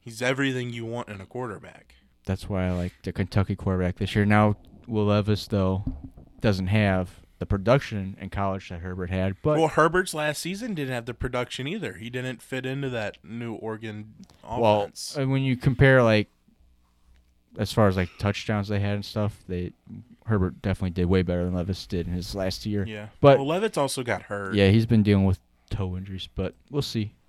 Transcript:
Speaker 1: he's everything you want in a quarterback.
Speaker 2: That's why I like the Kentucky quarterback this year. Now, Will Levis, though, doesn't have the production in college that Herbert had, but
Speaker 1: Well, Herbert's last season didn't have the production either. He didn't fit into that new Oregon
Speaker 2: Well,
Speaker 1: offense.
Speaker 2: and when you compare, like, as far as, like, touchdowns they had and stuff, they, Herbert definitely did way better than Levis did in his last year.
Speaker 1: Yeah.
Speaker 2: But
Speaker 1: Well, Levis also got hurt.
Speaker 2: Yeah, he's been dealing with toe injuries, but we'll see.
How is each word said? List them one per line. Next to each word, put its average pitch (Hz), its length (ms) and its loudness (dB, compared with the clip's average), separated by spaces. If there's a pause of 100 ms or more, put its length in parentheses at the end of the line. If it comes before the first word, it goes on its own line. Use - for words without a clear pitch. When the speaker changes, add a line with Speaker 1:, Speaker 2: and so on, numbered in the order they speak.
Speaker 1:
he's 113 220 -14
everything 127 500 -2
you 117 140 -8
want 117 220 -8
in 101 120 -12
a 92 60 -14
quarterback. 107 680 -12 (300)
Speaker 2:
That's - 240 -4
why 92 180 -2
I 90 60 0
like 90 200 -4 (100)
the 92 100 -6
Kentucky 98 420 0
quarterback 90 420 -2
this - 180 -4
year. 104 100 4
Now, 104 320 4 (300)
Will 107 200 0
Levis, 104 400 2
though, 95 380 0 (560)
doesn't 95 280 2
have 95 420 2 (320)
the - 40 -6
production 101 760 0
in 95 100 -10
college 98 380 -4
that 87 140 -12
Herbert 92 280 -8
had, 95 320 0
but 151 160 2
Speaker 1:
Well, 160 80 4
Herbert's 165 480 2
last 151 260 -4
season 202 340 -8
didn't 135 200 -6
have 117 120 -6
the 123 80 -8
production 127 520 -4
either. 160 280 -8
He 110 140 -14
didn't 127 320 -8
fit 131 240 -8
into 135 260 -4
that 110 340 -6
new 117 300 -8
Oregon 107 600 -10 (340)
Speaker 2:
Well, 107 340 4
Speaker 1:
offense. - 340 -8
Speaker 2:
and 135 160 0
when 135 100 2
you 131 140 2
compare, 131 480 6
like, 107 240 4 (1300)
as 104 140 -4
far 107 160 6
as, 92 80 2
like, 90 140 0 (100)
touchdowns 104 480 -2
they 104 100 -2
had 101 160 0
and 101 100 -6
stuff, 104 440 -4
they, 90 240 -6 (540)
Herbert 95 360 0
definitely 95 280 0
did 90 160 0
way 92 160 4
better 87 220 0
than 90 100 -2
Levis 90 340 -4
did 85 180 -4
in 87 60 -6
his 87 200 -6
last 95 320 -4
year. 104 220 -2
Speaker 1:
Yeah. 107 220 -12 (120)
Speaker 2:
But 139 180 10
Speaker 1:
Well, 135 100 0
Levis 196 280 -2
also 135 280 -2
got 104 180 -2
hurt. 101 320 -6
Speaker 2:
Yeah, 98 160 6
he's 113 160 6
been 113 160 4
dealing 101 220 6
with 95 160 2 (280)
toe 92 280 -6
injuries, 95 400 -12
but 95 180 -6 (160)
we'll 143 100 -2
see. 107 360 -4 (120)